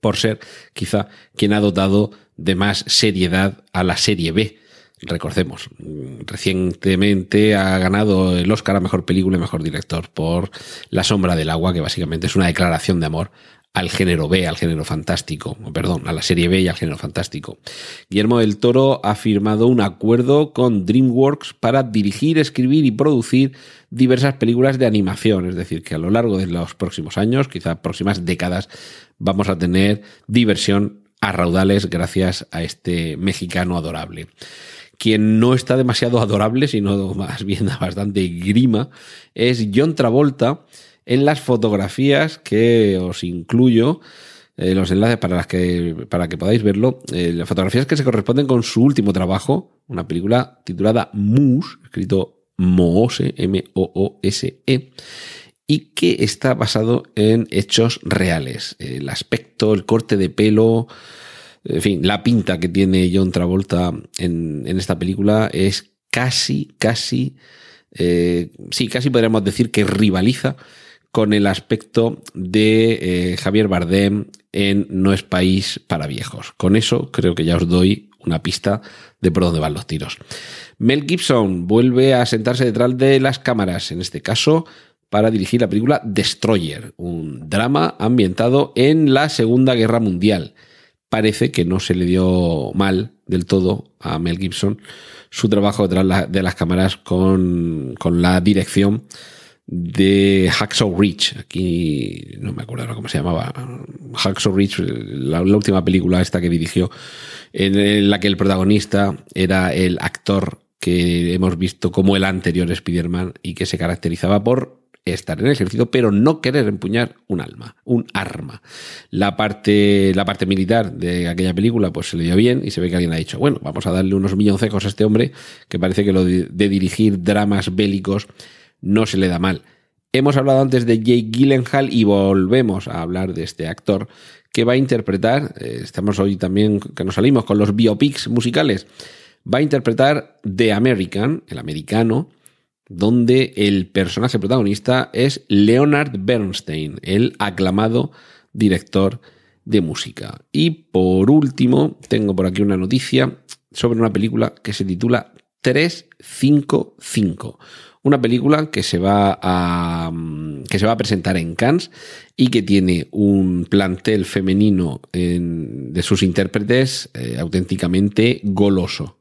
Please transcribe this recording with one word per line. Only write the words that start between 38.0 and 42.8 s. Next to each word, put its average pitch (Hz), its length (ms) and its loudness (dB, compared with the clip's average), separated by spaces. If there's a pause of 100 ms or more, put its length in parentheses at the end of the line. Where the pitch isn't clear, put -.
grima, 104 640 2 (440)
es 117 380 0
John 147 220 2
Travolta 135 680 2 (460)
en 131 140 2
las 143 160 2
fotografías 127 1000 0
que 110 600 2